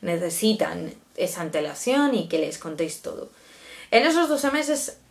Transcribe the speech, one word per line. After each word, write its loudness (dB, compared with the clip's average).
necesitan 0
esa -2
antelación 0
y -2
que 0
les -2
contéis -6
todo. -10
En 6
esos 4
doce 2
meses -2